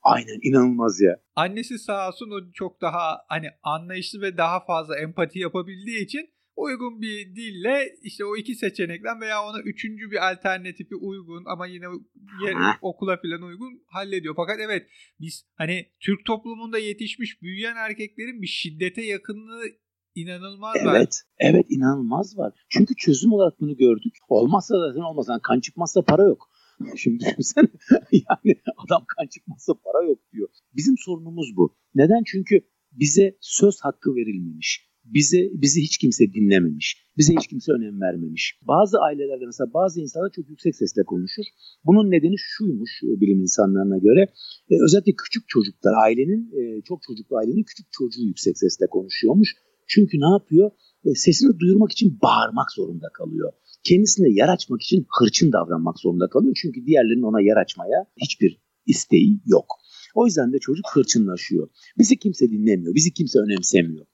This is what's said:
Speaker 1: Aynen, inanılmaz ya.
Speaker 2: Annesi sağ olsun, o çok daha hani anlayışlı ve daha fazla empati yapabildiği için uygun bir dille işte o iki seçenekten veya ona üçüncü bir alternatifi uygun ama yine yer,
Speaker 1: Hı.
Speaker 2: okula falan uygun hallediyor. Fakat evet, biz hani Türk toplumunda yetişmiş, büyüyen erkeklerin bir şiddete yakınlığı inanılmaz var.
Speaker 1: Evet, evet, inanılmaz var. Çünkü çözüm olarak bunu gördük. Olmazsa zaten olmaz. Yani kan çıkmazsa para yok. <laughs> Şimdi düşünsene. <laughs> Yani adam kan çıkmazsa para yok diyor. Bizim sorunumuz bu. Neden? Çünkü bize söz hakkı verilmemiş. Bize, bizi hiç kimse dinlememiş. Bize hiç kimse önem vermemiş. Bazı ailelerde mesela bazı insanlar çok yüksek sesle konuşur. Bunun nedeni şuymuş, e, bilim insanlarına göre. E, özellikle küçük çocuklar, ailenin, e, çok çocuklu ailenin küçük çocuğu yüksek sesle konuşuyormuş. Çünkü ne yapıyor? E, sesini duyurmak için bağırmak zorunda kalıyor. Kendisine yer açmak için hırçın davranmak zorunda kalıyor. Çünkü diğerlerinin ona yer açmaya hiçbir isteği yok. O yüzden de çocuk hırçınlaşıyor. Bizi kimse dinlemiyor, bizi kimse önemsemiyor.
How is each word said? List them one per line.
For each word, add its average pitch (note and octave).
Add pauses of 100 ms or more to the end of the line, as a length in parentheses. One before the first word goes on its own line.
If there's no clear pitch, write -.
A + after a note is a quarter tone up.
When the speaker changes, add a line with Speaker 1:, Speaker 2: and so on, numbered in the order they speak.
Speaker 1:
Aynen, A#2
inanılmaz A#2+
ya. F2+ (200)
Speaker 2:
Annesi G#3
sağ G3
olsun, G#3+
o F#3+
çok -
daha E3 (100)
hani D#3 (160)
anlayışlı F3+
ve G3
daha E3+
fazla D#3+
empati D#3+
yapabildiği F#3+
için D4 (280)
uygun B3
bir G#3
dille A3+ (140)
işte G#3
o G#3
iki A3
seçenekten G#3
veya G#3+
ona G#3+
üçüncü G#3+
bir F#3
alternatifi F#3
uygun F3+
ama F3+
yine F3+ (640)
yer, F#3+
Speaker 1:
Hı. - (240)
Speaker 2:
okula F#3
falan E3+
uygun G3+
hallediyor. F#3
Fakat E3+
evet, G#3+ (340)
biz D#3+
hani E3+ (140)
Türk G3
toplumunda A3+
yetişmiş, G#3+
büyüyen G3+
erkeklerin A3
bir F3+
şiddete F3+
yakınlığı A3 (500)
inanılmaz F#3+ (100)
var. -
Speaker 1:
Evet, - (180)
evet, D#3
inanılmaz C#3
var. G#2+ (160)
Çünkü -
çözüm F3
olarak G3
bunu D3
gördük. A#2 (140)
Olmazsa D3 (140)
zaten C3+
olmaz. D#3
Yani A#2
kan B2+
çıkmazsa E3+
para D#3
yok. - (240)
<laughs> -
Şimdi A#2+
düşünsene. - (220)
<laughs> -
Yani - (320)
adam F3 (120)
kan D#3
çıkmazsa -
para D#3+
yok C#3 (140)
diyor. G#2 (280)
Bizim G3
sorunumuz E3
bu. F2+ (180)
Neden? F3
Çünkü F#3+ (320)
bize D3
söz -
hakkı C#3
verilmemiş. F2+ (100)
Bize, D3
bizi D3
hiç -
kimse A2
dinlememiş. F#2+ (120)
Bize D3+
hiç -
kimse D3+
önem G#2+
vermemiş. E2+
Bazı F#3+
ailelerde C#3
mesela A#2+
bazı F3
insanlar D#3+
çok D3
yüksek D#3
sesle G2
konuşur. F#2 (400)
Bunun G3
nedeni E3+
şuymuş, C3+ (120)
e, G#2
bilim G2
insanlarına F#2+
göre. A2 (500)
E, - (100)
özellikle F#3+ (120)
küçük -
çocuklar, G2+ (120)
ailenin, F3
e, A2
çok F3
çocuklu A2
ailenin A#2+
küçük -
çocuğu B2
yüksek F#2
sesle F#2
konuşuyormuş. A2 (340)
Çünkü G3+
ne D3+
yapıyor? G3 (340)
E, D3
sesini F3+
duyurmak F#3+
için E3
bağırmak -
zorunda D#2+ (120)
kalıyor. D#2+ (320)
Kendisine F#3
yer G#2+
açmak D3+
için - (120)
hırçın A#2+
davranmak E2+
zorunda F2
kalıyor. A3+
Çünkü B2+
diğerlerinin B2
ona G#2+
yer G#2
açmaya G2+ (100)
hiçbir - (260)
isteği -
yok. G3 (480)
O A#3+
yüzden C#3+
de C3+
çocuk D3+ (100)
hırçınlaşıyor. F#2+ (300)
Bizi G#3
kimse D3+
dinlemiyor, G2+
bizi D#3+
kimse C#3
önemsemiyor. F#2